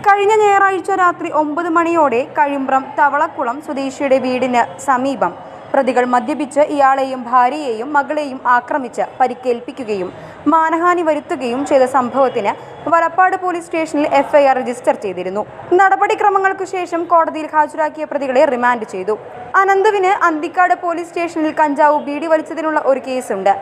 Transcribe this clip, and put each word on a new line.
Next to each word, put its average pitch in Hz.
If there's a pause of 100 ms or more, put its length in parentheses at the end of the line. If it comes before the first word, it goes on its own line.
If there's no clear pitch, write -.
കഴിഞ്ഞ 403
ഞായറാഴ്ച 392 (100)
രാത്രി 349 (120)
ഒമ്പത് 311
മണിയോടെ 320 (180)
കഴിമ്പ്രം 269 (140)
തവളക്കുളം 285
സ്വദേശിയുടെ 269
വീടിന് 254 (260)
സമീപം 247 (400)
പ്രതികൾ 247 (100)
മദ്യപിച്ച് 269 (120)
ഇയാളെയും 269
ഭാര്യയെയും 247
മകളെയും 277 (160)
ആക്രമിച്ച് 247 (160)
പരിക്കേൽപ്പിക്കുകയും 240 (440)
മാനഹാനി 330
വരുത്തുകയും 277
ചെയ്ത 269
സംഭവത്തിന് 247 (420)
വലപ്പാട് 339
പോലീസ് 349
സ്റ്റേഷനിൽ 311 (120)
എഫ് 277
ഐ 285
ആർ 262
രജിസ്റ്റർ 240
ചെയ്തിരുന്നു. 185 (360)
നടപടിക്രമങ്ങൾക്കു 392 (100)
ശേഷം 349
കോടതിയിൽ 311
ഹാജരാക്കിയ 302
പ്രതികളെ 269 (100)
റിമാൻഡ് 240
ചെയ്തു. 190 (460)
അനന്തുവിന് 392 (180)
അന്തിക്കാട് 349
പോലീസ് 339
സ്റ്റേഷനിൽ 339
കഞ്ചാവ് 294
ബീഡി 294
വലിച്ചതിനുള്ള 311 (100)
ഒരു 262
കേസുണ്ട്. 220